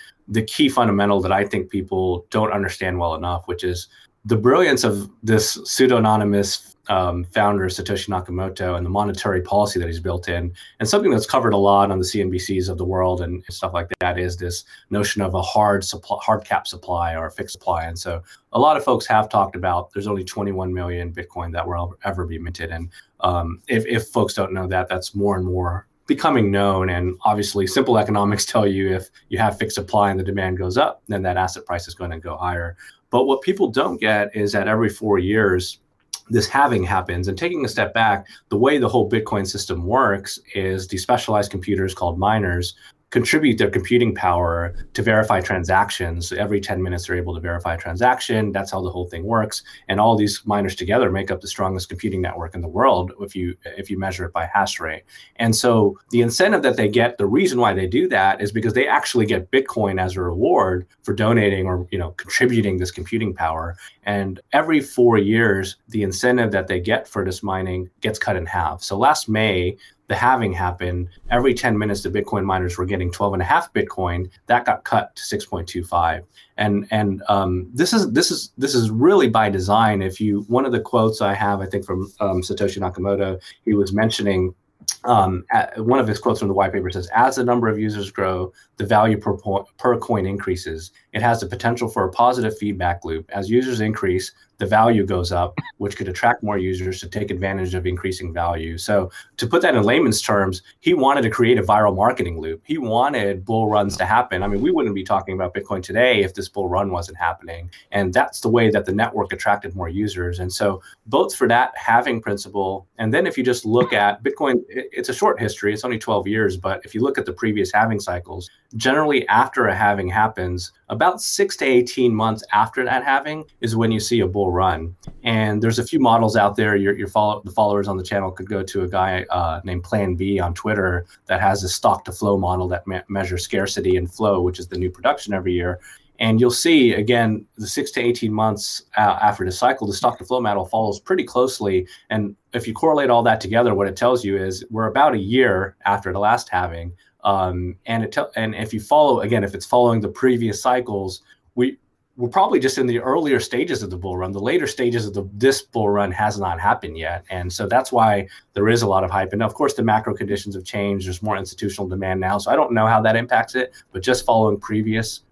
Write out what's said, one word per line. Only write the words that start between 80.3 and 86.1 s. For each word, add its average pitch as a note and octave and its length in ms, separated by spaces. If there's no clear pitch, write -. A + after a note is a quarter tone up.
one A#2+ 220
of B2+ 80
the A2+ 80
quotes A2 420
I G2+ 120
have, G2+ 260
I F#2+ 60
think F#2+ 200
from, F#2 340
um, F#2 240
Satoshi G2 340
Nakamoto, F#2+ 640
he A2 100
was G2 200
mentioning, G2+ 600
um, F#2+ 460
at, A2+ 320
one A#2+ 140
of A#2+ 100
his G#2+ 120